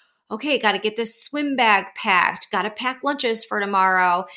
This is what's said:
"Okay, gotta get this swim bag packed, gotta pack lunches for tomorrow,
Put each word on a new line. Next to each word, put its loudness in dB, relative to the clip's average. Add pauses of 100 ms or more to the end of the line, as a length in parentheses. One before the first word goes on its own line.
(300)
"Okay, -4
gotta 0
get -4
this 2
swim -2
bag 4 (100)
packed, 0
gotta -2
pack -8
lunches -2
for -4
tomorrow, 2 (100)